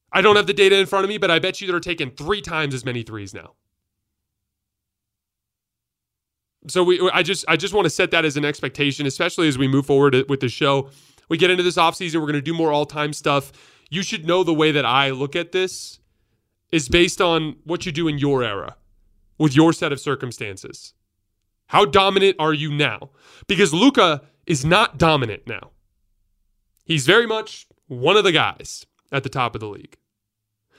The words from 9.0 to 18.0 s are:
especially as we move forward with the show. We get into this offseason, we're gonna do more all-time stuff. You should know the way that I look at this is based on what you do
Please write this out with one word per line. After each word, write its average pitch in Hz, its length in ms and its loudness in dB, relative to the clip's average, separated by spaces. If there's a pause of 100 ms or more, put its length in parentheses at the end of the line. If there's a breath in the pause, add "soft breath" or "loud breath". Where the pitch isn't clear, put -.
especially 170 400 -2
as 135 100 0
we 135 100 0
move 139 200 2
forward 131 420 4
with 139 120 -2
the 123 80 -2
show. 139 400 0 (400 soft breath)
We 165 80 -2
get 180 120 4
into 180 140 2
this 180 140 0
offseason, 165 420 0
we're 151 80 -4
gonna 147 140 -2
do 156 120 -6
more 165 180 0
all-time 147 420 -4
stuff. 143 400 -2 (360 soft breath)
You 180 140 -6
should 165 240 -8
know 180 160 2
the 170 100 2
way 156 200 2
that 143 120 0
I 135 260 2
look 135 240 -6
at 175 180 -6
this - 460 -4 (720)
is 151 160 -2
based 175 340 2
on 160 420 0
what 170 220 -8
you 180 60 -8
do 160 160 -4